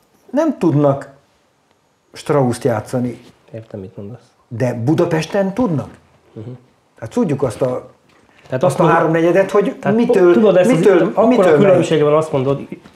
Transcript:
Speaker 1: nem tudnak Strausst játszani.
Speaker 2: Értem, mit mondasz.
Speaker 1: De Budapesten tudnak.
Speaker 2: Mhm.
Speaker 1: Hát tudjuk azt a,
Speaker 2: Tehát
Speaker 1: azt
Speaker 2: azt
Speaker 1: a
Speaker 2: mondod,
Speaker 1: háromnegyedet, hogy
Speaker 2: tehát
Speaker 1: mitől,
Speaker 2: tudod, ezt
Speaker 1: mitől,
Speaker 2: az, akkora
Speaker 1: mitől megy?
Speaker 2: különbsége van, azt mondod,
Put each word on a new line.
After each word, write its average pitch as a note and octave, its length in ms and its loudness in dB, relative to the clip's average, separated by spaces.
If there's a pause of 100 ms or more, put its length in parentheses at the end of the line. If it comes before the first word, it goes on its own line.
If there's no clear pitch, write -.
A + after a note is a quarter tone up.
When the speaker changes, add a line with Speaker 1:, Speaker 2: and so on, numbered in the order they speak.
(300)
Speaker 1:
nem D4 280 -2
tudnak C#3+ 500 0 (1040)
Strausst C3 520 -2
játszani. B2 560 -6 (320)
Speaker 2:
Értem, A2 280 -16
mit F#2+ 160 -18
mondasz. G#2+ 340 -18 (180)
Speaker 1:
De A#2+ 260 -6 (100)
Budapesten E3 680 -2
tudnak. E3+ 420 -4 (360)
Speaker 2:
Mhm. A2 160 -16 (500)
Speaker 1:
Hát A2+ 120 -16
tudjuk D3 320 -2
azt B2+ 200 -4
a, B2+ 280 -6 (560)
Speaker 2:
Tehát B2+ 160 -6
Speaker 1:
azt - 20 2
Speaker 2:
azt C#3 140 0
Speaker 1:
a F3+ 40 2
Speaker 2:
mondod, E3 160 2
Speaker 1:
háromnegyedet, E3+ 520 0
hogy G#3 300 0
Speaker 2:
tehát G3 160 -2
Speaker 1:
mitől, G#3+ 360 4
Speaker 2:
tudod, G3+ 240 4
ezt F#3 160 4
Speaker 1:
mitől, F#3 260 4
Speaker 2:
az, D#3+ 100 2
akkora G#3 180 0
Speaker 1:
mitől A#3 180 4
megy? E3 100 4
Speaker 2:
különbsége E3 500 2
van, D3 100 2
azt D#3 180 0
mondod, C#3 280 -2 (360)